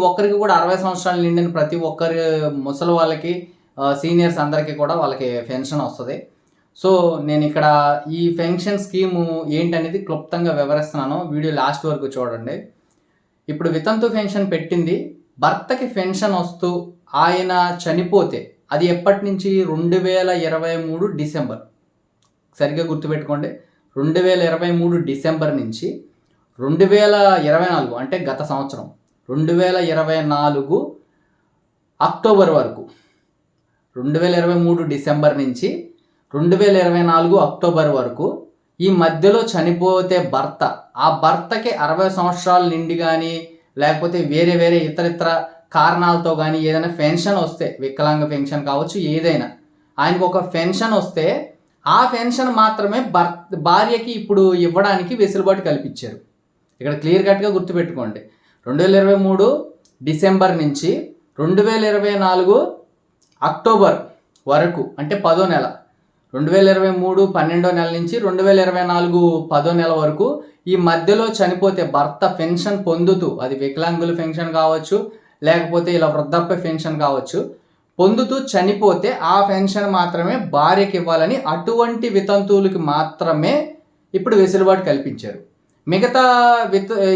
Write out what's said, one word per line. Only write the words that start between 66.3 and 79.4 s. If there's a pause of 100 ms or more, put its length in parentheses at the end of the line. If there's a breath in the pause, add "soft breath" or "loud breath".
రెండు
వేల
ఇరవై (100)
మూడు (140)
పన్నెండో (100)
నెల (100)
నుంచి (120)
రెండు
వేల
ఇరవై
నాలుగు (280)
పదో
నెల (100)
వరకు (420 loud breath)
ఈ (120)
మధ్యలో (140)
చనిపోతే (160)
భర్త
పెన్షన్
పొందుతూ, (140)
అది
వికలాంగుల (100)
పెన్షన్ (100)
కావచ్చు, (500 loud breath)
లేకపోతే
ఇలా
వృద్ధాప్య (100)
పెన్షన్
కావచ్చు, (600 loud breath)
పొందుతూ (160)
చనిపోతే (220)
ఆ (160)